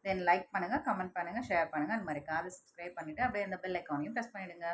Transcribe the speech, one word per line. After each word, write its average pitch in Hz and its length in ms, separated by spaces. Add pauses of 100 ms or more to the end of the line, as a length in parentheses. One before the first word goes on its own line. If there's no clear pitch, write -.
Then 190 140
லைக் 180 320
பண்ணுங்க, 202 320
கமெண்ட் 190 300
பண்ணுங்க, 180 280
ஷேர் 170 280
பண்ணுங்க. 156 240
அது 208 120
மறக்காத 156 440
சப்ஸ்கிரைப் 175 440
பண்ணிட்டு, 160 280
அப்படியே 208 240
அந்த 185 120
பெல் 185 180
ஐகானையும் 151 360
பிரஸ் 226 220
பண்ணிடுங்க. 175 400